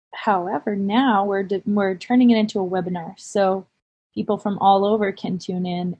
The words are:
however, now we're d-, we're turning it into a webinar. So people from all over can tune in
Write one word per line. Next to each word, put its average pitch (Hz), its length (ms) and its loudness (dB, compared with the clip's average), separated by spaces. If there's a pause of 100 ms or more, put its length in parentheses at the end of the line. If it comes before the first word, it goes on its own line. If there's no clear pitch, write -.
(140)
however, 208 640 -2
now 202 480 2
we're 196 200 -2
d-, 190 220 -4
we're 202 300 0
turning 247 360 4
it 226 60 6
into 214 220 0
a 185 80 -2
webinar. 180 500 -4
So 190 480 0 (480)
people 208 240 -4
from 202 220 -4
all 196 260 4
over 208 260 0
can 180 280 -6
tune 180 260 -6
in 180 340 -4